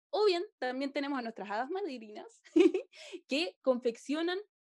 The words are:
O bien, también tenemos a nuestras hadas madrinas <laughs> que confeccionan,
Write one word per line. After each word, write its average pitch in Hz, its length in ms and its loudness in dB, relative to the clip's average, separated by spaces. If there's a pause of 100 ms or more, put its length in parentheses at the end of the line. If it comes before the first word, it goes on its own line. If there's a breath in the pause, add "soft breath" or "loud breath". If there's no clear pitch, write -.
O 403 160 2
bien, 359 180 4 (160)
también 262 360 -4
tenemos 285 240 -2
a 247 40 -4
nuestras 214 280 -8
hadas 226 200 -2
madrinas 277 720 -8 (140)
<laughs> 370 340 6 (400 loud breath)
que 330 320 -2
confeccionan, 269 760 -2 (240)